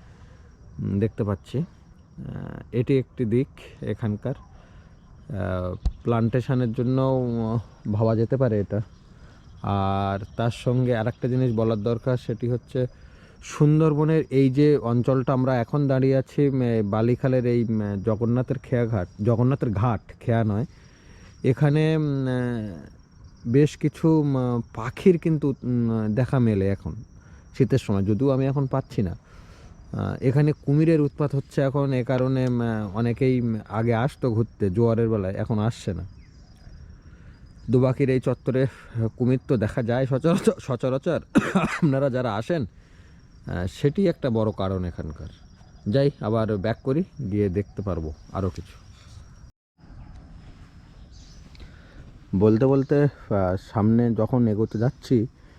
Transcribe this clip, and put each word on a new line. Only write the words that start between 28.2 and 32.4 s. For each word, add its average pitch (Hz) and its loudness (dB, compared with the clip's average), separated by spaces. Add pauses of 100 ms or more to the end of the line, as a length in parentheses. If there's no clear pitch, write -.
আমি 135 2
এখন 135 0
পাচ্ছি - -2
না। 90 0
আহ, - -10
এখানে 147 2
কুমিরের 151 2
উৎপাত 143 -2
হচ্ছে - -2
এখন, 135 0
এ 127 0
কারণে, 127 0